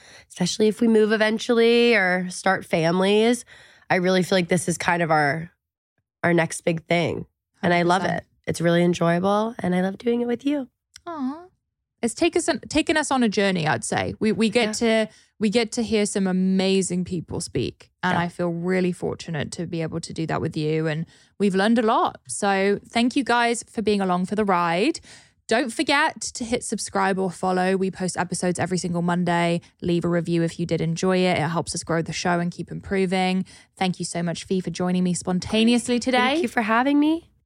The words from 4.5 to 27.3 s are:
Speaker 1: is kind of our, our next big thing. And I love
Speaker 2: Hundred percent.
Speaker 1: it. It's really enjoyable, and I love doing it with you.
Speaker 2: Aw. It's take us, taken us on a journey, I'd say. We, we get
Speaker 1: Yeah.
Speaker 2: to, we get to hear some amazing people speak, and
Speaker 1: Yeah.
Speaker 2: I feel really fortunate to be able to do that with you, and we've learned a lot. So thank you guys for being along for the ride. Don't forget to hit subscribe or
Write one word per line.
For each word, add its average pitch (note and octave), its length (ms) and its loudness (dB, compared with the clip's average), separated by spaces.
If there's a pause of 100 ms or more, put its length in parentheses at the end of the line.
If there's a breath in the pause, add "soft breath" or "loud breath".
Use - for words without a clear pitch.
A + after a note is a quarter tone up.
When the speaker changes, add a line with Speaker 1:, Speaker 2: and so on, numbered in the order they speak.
Speaker 1:
is E3+ 80 -2
kind F3 240 0
of E3+ 100 0
our, D#3 400 0 (720)
our E3+ 100 2
next E3 280 0
big E3 240 -2
thing. E3 380 0 (380)
And F3 100 2
I F3 100 4
love F3 200 2
Speaker 2:
Hundred - 120 -2
percent. - 100 -6
Speaker 1:
it. - 260 -12
It's - 100 -4
really E3+ 240 4
enjoyable, F3+ 720 2
and F3+ 160 -2
I F#3 60 0
love F#3+ 180 -2
doing A#3+ 220 0
it A#3+ 60 -2
with A#3+ 200 -4
you. C#4+ 220 -2 (380)
Speaker 2:
Aw. D#4+ 400 -8 (560)
It's A#3+ 120 -2
take D#4+ 220 2
us, E4+ 120 -2 (200)
taken D#4 280 0
us D4+ 140 0
on C4 140 2
a A3+ 40 4
journey, F#3+ 380 0
I'd C#3+ 160 0
say. F#2+ 380 -4
We, G#3+ 100 2
we G#3+ 200 2
get A3 300 0
Speaker 1:
Yeah. A3 260 2
Speaker 2:
to, A3 60 -12 (280 soft breath)
we G#3 100 2
get A3+ 220 0
to B3 100 -4
hear G#3 240 0
some G3 220 0
amazing F#3 760 0
people - 360 -6
speak, - 500 -6 (140)
and F3+ 120 0
Speaker 1:
Yeah. E3+ 80 0
Speaker 2:
I F3 40 -4
feel F3 220 -4
really F3+ 420 0
fortunate - 600 -6
to E3+ 140 -8
be E3+ 160 -6
able D#3+ 180 -6
to - 120 -12
do D#3+ 140 -6
that D3+ 140 -2
with E3 160 -4
you, D#3 300 -2
and D#3+ 200 -4 (340 soft breath)
we've G3 160 2
learned A3+ 240 4
a - 20 2
lot. B3 460 0
So G3 500 0 (100)
thank A#3+ 280 0
you C#4 80 0
guys A#3+ 440 0
for - 140 -6
being G3+ 180 2
along F#3 260 0
for G3+ 100 -4
the G#3+ 80 2
ride. F3+ 560 2 (480 loud breath)
Don't A#3 240 0
forget D4 480 0
to - 240 -8
hit A#3 180 -2
subscribe G3 560 -2
or F#3+ 140 -2